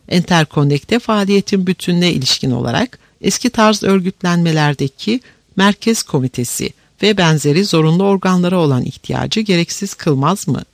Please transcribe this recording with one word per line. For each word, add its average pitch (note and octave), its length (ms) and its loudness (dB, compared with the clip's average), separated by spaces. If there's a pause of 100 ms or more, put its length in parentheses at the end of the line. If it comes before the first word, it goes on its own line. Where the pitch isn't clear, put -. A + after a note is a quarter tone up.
enterkonnekte D#3 920 0
faaliyetin G3 680 0
bütününe F3 440 0
ilişkin - 400 -2
olarak B2 480 -2 (220)
eski - 280 -2
tarz G#3+ 340 2
örgütlenmelerdeki E3+ 1400 0 (340)
merkez G3+ 480 0
komitesi B2+ 680 -4 (300)
ve G#3 140 2
benzeri D#3+ 480 2
zorunlu E3 380 2
organlara F#3 560 2
olan C#3 260 2
ihtiyacı C3+ 560 -4
gereksiz G3 520 -2
kılmaz D3+ 540 -2
mı? C#3 140 -2 (120)